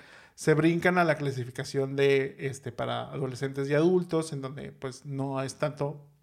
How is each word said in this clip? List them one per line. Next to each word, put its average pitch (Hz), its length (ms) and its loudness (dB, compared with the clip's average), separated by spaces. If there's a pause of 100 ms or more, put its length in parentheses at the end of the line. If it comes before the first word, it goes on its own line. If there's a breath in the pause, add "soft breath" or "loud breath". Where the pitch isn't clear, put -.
(340 loud breath)
se - 200 4
brincan 170 440 4
a 175 60 6
la 156 120 4
clasificación 135 800 -4
de, 139 420 4
este, 131 340 -8
para 123 380 -4
adolescentes 135 580 -4
y 143 60 2
adultos, 165 580 2
en 139 100 -6
donde, 135 300 -10
pues, - 340 -10
no 135 360 -4
es 135 140 -8
tanto 147 500 -4 (160)